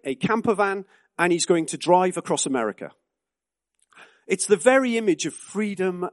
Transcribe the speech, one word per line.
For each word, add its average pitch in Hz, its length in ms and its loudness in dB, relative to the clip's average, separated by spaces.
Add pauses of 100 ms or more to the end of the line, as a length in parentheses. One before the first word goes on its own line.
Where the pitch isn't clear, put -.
a 135 120 -6
camper 226 400 -2
van 196 300 0 (340)
and 175 140 2
he's 165 120 0
going 165 220 2
to 156 100 -10
drive 180 400 2
across 160 280 -2
America. 113 460 -4 (1300)
It's 196 200 -2
the 202 100 4
very 247 420 4
image 202 280 0
of 147 100 -6
freedom 185 760 -4